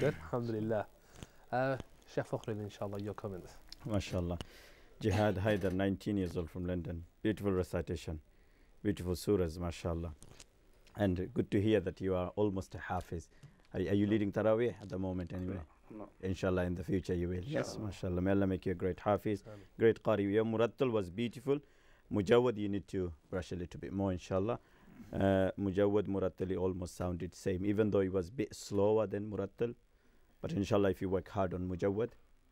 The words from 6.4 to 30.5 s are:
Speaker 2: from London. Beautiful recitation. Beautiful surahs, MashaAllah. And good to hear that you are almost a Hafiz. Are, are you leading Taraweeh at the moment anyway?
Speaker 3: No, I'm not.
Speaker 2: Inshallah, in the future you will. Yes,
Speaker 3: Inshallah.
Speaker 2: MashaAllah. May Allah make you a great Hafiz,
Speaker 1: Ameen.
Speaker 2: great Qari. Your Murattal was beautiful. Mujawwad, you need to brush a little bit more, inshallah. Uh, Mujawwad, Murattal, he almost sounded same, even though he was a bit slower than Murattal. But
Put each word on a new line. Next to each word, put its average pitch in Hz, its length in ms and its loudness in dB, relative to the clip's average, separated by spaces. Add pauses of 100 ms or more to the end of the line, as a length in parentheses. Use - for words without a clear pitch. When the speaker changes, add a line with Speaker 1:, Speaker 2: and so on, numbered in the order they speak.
Speaker 2:
from 92 160 -6
London. 87 380 -4 (180)
Beautiful 101 300 0
recitation. 87 680 -2 (640)
Beautiful 90 320 0
surahs, 90 440 2
MashaAllah. 85 520 -4 (840)
And 92 380 0
good - 180 -2
to 107 80 4
hear 107 200 6
that 87 200 -6
you 95 160 0
are 90 180 -2
almost 98 400 0
a 92 40 -10
Hafiz. 87 500 -6 (460)
Are, 95 60 -2
are 90 140 2
you 101 140 6
leading 101 240 2
Taraweeh 110 500 2
at 98 60 -14
the 92 100 -8
moment 90 340 -4
anyway? 92 220 -6
Speaker 3:
No, 92 60 -8 (300)
I'm 110 80 -14
not. 101 100 -12 (120)
Speaker 2:
Inshallah, 92 440 0
in 90 100 -2
the 87 80 -6
future 92 320 -2
you 87 140 0
will. 90 160 -4
Yes, 117 320 -4
Speaker 3:
Inshallah. 107 140 -6
Speaker 2:
MashaAllah. 90 320 -2
May 95 100 2
Allah 98 160 4
make 95 180 -2
you 95 60 0
a - 20 0
great 90 240 -2
Hafiz, 104 480 0
Speaker 1:
Ameen. 104 140 -16 (180)
Speaker 2:
great 117 240 6
Qari. 101 300 2
Your 110 120 4
Murattal 113 460 2
was 104 200 0
beautiful. 120 500 -2 (520)
Mujawwad, 113 460 6
you 104 100 -2
need 101 180 -4
to 90 260 -4 (180)
brush 92 200 -6
a 92 60 -6
little 87 240 -8
bit 71 120 -8
more, 98 200 0
inshallah. 95 460 -2 (540)
Uh, 95 460 4
Mujawwad, 101 480 2
Murattal, 92 440 -2
he 95 60 0
almost 90 400 -2
sounded 90 380 -4
same, 92 300 -2
even 104 260 4
though 101 100 6
he 95 100 2
was 92 180 0
a 101 40 -14
bit - 220 -4
slower 104 520 2
than 104 240 -4
Murattal. 101 440 -4 (680)
But 80 100 -6